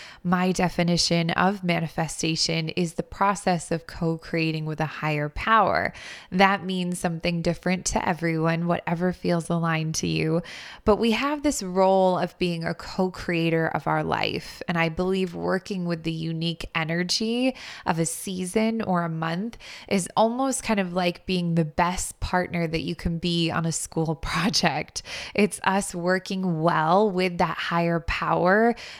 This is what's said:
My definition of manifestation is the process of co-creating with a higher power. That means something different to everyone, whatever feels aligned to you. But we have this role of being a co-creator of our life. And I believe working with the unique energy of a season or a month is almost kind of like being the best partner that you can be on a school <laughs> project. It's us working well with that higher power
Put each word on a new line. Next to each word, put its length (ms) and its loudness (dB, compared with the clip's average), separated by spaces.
My 300 2
definition 800 2
of 340 2
manifestation 1080 -2
is 240 -2
the 80 -4
process 680 0
of 160 -4
co-creating 800 -2
with 140 -4
a 60 -2
higher 440 -2
power. 640 2
That 340 4
means 340 -2
something 420 -2
different 460 0
to 200 0
everyone, 600 0
whatever 480 0
feels 340 0
aligned 480 0
to 100 -2
you. 360 0
But 120 6
we 160 4
have 300 -2
this 200 0
role 560 4
of 200 -4
being 260 -2
a 100 -2
co-creator 960 0
of 180 -4
our 180 0
life. 640 -4
And 80 -2
I 140 2
believe 440 -2
working 360 -2
with 320 -4
the 100 -4
unique 600 -4
energy 800 0
of 120 0
a 80 0
season 760 -2
or 200 0
a 60 -2
month 480 -4
is 280 0
almost 460 2
kind 180 0
of 120 -2
like 340 -2
being 280 2
the 100 4
best 540 -2
partner 480 0
that 140 -2
you 160 -4
can 220 -2
be 320 2
on 140 0
a 80 0
school 420 -2
<laughs> 160 -10
project. 720 0
It's 280 2
us 320 0
working 640 0
well 500 4
with 280 0
that 180 0
higher 440 0
power 760 4